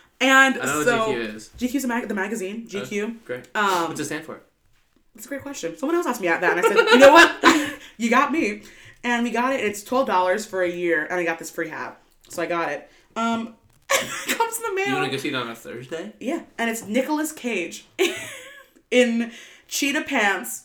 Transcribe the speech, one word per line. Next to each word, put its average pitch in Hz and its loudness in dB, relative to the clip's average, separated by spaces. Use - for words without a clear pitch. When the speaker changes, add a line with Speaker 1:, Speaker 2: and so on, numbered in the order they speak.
Speaker 1:
And 269 6
Speaker 2:
I - -4
know 262 0
Speaker 1:
so 233 2
Speaker 2:
what 226 0
G 214 0
Q - -4
is. - -10
Speaker 1:
G 247 -2
Q's 269 -4
a - -4
mag-, 240 -4
the 208 -4
magazine, 202 -6
Speaker 2:
Oh, - -20
Speaker 1:
G 202 -6
Q. 214 -6
Speaker 2:
great. 127 -10
Speaker 1:
Um, 185 0
Speaker 2:
What's 151 -8
it 147 -4
stand 156 -8
for? - -16
Speaker 1:
That's - -18
a - -18
great 269 -8
question. 165 -10
Someone 320 -2
else 349 0
asked 240 -4
me 185 -2
that, 165 0
and - 2
I - 0
said, 440 4
"You 427 6
know 277 12
what? 330 6
<laughs> - -20
You 226 0
got 254 4
me." 214 -2
And 240 0
we 240 -2
got 240 0
it. 254 -2
It's 208 -4
twelve 254 -2
dollars 185 2
for 185 -4
a 175 2
year, 170 0
and - -6
I 180 -2
got 165 -2
this 160 -12
free 160 -6
hat. 127 -12
So - -8
I 165 -4
got 165 -2
it. - -10
Um, 226 -2
<laughs> - -12
it - -2
comes 466 -2
in 466 -10
the 403 -6
mail. 381 -2
Speaker 2:
You 392 -2
wanna 381 -2
go 135 -4
see 147 -4
it 135 -4
on 120 -4
a 117 -12
Thursday? 131 -12
Speaker 1:
Yeah, 294 -4
and 226 -2
it's 226 -6
Nicolas 302 -2
Cage 208 -6
<laughs> 539 -6
in 233 4
cheetah 285 -2
pants, 208 -2